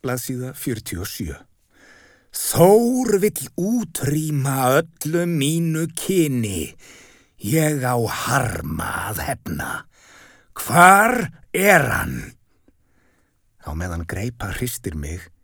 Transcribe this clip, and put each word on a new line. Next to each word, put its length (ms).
Blaðsíða 560
fjörutíu 480
og 40
sjö. 280
„Þór 880
vill 280
útrýma 1200
öllu 460
mínu 640
kyni. 760
Ég 440
á 120
harma 1040
að 180
hefna. 420
Hvar 760
er 380
hann?“ 460
Á 160
meðan 320
Greipa 480
hristir 400
mig 240